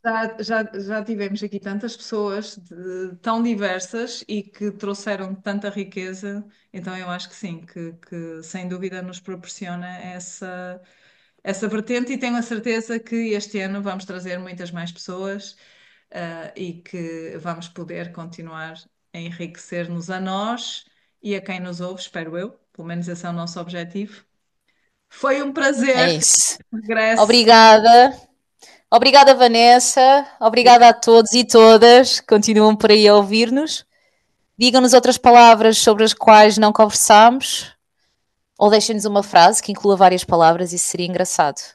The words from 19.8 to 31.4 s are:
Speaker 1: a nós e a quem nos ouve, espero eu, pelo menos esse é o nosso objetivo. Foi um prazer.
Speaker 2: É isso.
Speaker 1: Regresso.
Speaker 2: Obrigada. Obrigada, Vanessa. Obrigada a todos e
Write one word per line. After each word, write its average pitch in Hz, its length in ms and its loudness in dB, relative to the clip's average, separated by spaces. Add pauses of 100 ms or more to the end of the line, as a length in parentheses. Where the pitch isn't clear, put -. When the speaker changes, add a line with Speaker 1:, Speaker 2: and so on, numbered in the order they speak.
Speaker 1:
a 185 100 -12
nós 202 680 -12 (360)
e 202 140 -10
a 190 60 -12
quem 185 180 -14
nos 175 200 -14
ouve, 185 220 -14
espero 165 360 -16
eu, 208 140 -14 (200)
pelo 165 160 -20
menos 170 200 -12
esse 175 180 -16
é 175 40 -12
o - 20 -12
nosso 170 280 -12
objetivo. 175 640 -16 (840)
Foi 277 340 -6
um 269 100 -10
prazer. 277 440 -4
Speaker 2:
É 208 180 0
isso. - 440 -2 (140)
Speaker 1:
Regresso. 220 500 -4
Speaker 2:
Obrigada. 226 960 6 (720)
Obrigada, 269 440 6
Vanessa. 247 920 4 (140)
Obrigada 240 480 6
a 226 60 6
todos 233 380 2
e 240 120 0